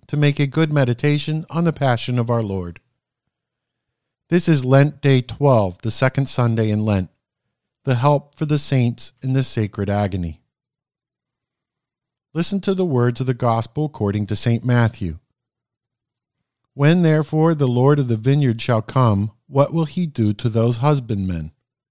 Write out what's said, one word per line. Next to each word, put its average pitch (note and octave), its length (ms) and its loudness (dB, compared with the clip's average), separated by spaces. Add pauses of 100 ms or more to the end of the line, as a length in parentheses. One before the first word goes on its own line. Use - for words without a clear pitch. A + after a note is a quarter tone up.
to - 100 -6
make D3 220 2
a C#3+ 80 0
good D3+ 260 0
meditation D3 760 0
on E3+ 140 -2
the E3 80 2
Passion B2 440 -2
of A#2+ 140 -2
our A#2 140 0
Lord. F#2 340 -6 (1500)
This F3 200 0
is C#3+ 160 2
Lent C#3 360 4
Day C3+ 200 4
twelve, A#2 600 0
the A2 80 -4
second C3 380 0
Sunday A2+ 420 0
in G#2+ 140 0
Lent, G2+ 260 0 (720)
the C3 100 0
help C#3 400 0
for - 100 -6
the D3 140 0
saints B2 640 -2
in C3 100 -4
the C3 100 0
sacred G#2 460 -4
agony. F#2+ 540 -4 (1900)
Listen F3+ 260 -2
to F#3+ 140 -2
the F#3 100 -2
words B2 360 0
of B2+ 60 -2
the C3 60 -2
Gospel A#2 540 -2
according G#2 400 -2
to G#2 100 -4
Saint A#2 260 0
Matthew. A#2 560 0 (1600)
"When D3+ 260 4
therefore D#3 540 2
the C#3+ 140 0
Lord C3 300 4
of C3 100 -2
the A#2 80 0
vineyard B2 440 0
shall A2 220 0
come, G#2+ 480 2 (160)
what C#3 260 0
will D#3+ 140 0
he F3+ 180 -4
do A2+ 300 0
to A2+ 160 -4
those A2+ 280 0
husbandmen? G2+ 760 -2 (380)